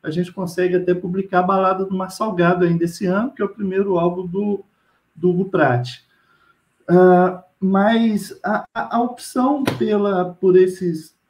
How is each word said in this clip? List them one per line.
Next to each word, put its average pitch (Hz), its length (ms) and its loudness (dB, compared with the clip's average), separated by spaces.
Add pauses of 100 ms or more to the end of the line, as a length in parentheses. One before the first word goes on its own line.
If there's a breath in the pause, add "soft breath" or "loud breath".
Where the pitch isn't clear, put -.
a 151 80 -8
gente 175 220 -4
consegue 180 420 -2
até 180 180 0
publicar 180 460 -2
a 180 60 2
Balada 190 400 0
do 190 120 -4
Mar 180 140 -6
Salgado 180 540 0
ainda 170 200 0
esse 170 220 -6
ano, 202 240 0
que - 100 -14
é 208 40 0
o 196 40 -4
primeiro 196 480 -2
álbum 175 300 -2
do, 196 380 -4 (500)
do 180 160 0
Hugo 180 160 0
Pratt. 131 540 -2 (880)
Ah, 180 560 4 (160)
mas 202 800 0
a, 208 220 -4 (100)
a, - 220 -6
a 240 40 2
opção 254 640 -2
pela, 202 680 -2
por 185 220 4
esses 185 580 0 (160)